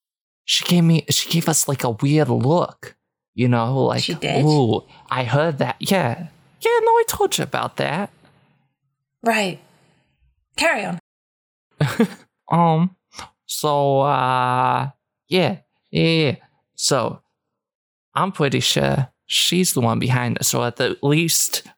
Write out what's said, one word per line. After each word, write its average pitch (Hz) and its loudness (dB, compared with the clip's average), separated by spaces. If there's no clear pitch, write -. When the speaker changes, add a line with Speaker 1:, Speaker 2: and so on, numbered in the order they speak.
Speaker 1:
she - -2
gave 175 4
me, 165 4
she - -2
gave 170 0
us, - 0
like, 135 -4
a 127 -2
weird 139 2
look. 127 -2
You 123 0
know, 123 0
like, 120 0
Speaker 2:
She 175 -6
did? 143 -2
Speaker 1:
"Ooh, 135 2
I 127 -2
heard 139 0
that." 135 -4
Yeah. 170 -2
Yeah, 466 2
no, 453 4
I 466 4
told - -2
you - -4
about - -6
that. 139 -4
Speaker 2:
Right. 208 -2
Carry 277 0
on. 175 -6
Speaker 1:
<laughs> 147 0
Um, 165 4
so, 143 2
uh, 127 0
yeah, 180 0
yeah, 160 0
yeah. 160 2
So, 120 -2
I'm 180 -2
pretty 135 0
sure 139 0
she's - 0
the 139 -2
one 113 0
behind 123 -2
it. - -6
So 127 -2
at 120 -4
the 120 -2
least, 160 0